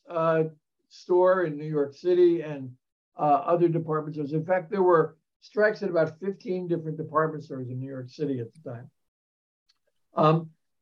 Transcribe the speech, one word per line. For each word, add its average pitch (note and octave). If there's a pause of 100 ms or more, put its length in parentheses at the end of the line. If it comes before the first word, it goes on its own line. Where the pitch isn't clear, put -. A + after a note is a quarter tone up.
uh, D#3+ (440)
store F3+
in D3+
New D3+
York D3
City F3
and, C#3 (480)
uh, D3 (100)
other F3
department D#3
stores. D3
In D#3+
fact, F#3
there G3+
were E3 (240)
strikes G#3+
at F#3+
about D#3+
fifteen F#3
different D#3+
department D3
stores C3
in B2+
New C3+
York C3
City C#3
at A2+
the -
time. A#2+ (1200)
Um, D#3+ (320)